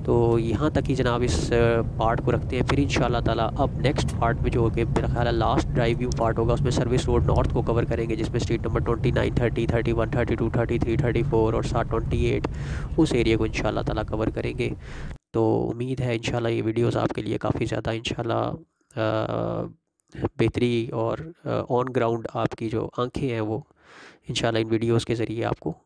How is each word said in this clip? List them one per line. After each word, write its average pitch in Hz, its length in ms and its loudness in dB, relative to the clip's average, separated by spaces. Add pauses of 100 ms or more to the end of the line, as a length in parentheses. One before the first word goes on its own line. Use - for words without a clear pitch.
तो 117 340 4
यहाँ 117 320 0
तक 139 160 0
ही 139 80 0
जनाब 123 280 2
इस, - 300 0
अ, 117 300 4
part 117 380 0
को 127 100 0
रखते 120 260 0
हैं। 123 60 0
फिर 139 180 2
इंशाअल्लाह 123 400 2
ताला 113 240 2
अब 135 360 0
next 131 280 2 (120)
part 117 180 2
में 127 120 0
जो 120 120 2
होगे, 113 220 2
मेरा - 240 0
ख्याल 120 180 2
है 117 60 2
लास्ट 117 360 2
drive 120 300 2
view 123 200 -2
part 113 200 2
होगा, 117 160 2
उसमें 123 160 2
service 123 360 2
road 120 180 4
north 120 280 4
को 120 100 2
cover 117 220 2
करेंगे, 113 320 -2
जिसमें 113 220 -2
street 113 280 0
number 117 140 0
ट्वेंटी 117 320 0
नाइन, 113 220 2
थर्टी, 117 320 2
थर्टी 120 260 0
वन, 113 180 0
थर्टी 120 260 0
टू, 113 140 0
थर्टी 120 280 0
थ्री, 117 180 0
थर्टी 120 260 0
फ़ोर 113 340 2
और 113 80 -2
साथ 120 200 0
ट्वेंटी 117 420 -2
एट, 117 220 -2 (500)
उस 160 160 2
area 113 220 4
को 110 100 0
इंशाअल्लाह 107 380 -2
ताला 110 180 -2
cover 110 280 -2
करेंगे। 117 460 -4 (560)
तो 110 240 2
उम्मीद 120 440 -4
है 123 160 0
इंशाअल्लाह 117 360 -2
ये 113 100 -2
videos 117 360 0
आपके 113 240 -2
लिए 113 160 -2
काफ़ी 113 280 -2
ज़्यादा 113 260 -4
इंशाअल्लाह, 113 480 -4
अ, 120 160 -4 (1800)
बेहतरी 120 560 0
और, 117 380 -4 (140)
अ, 117 140 -2 (120)
on 123 160 0
ground 117 460 0
आपकी 113 340 -4
जो 110 300 -4
आंखें 127 300 -4
हैं 113 120 -4
वो 107 260 -4 (640)
इंशाअल्लाह 113 300 0
इन 113 80 0
वीडियोज़ 113 380 2
के 120 80 0
ज़रिए 110 280 -4
आपको 120 440 -4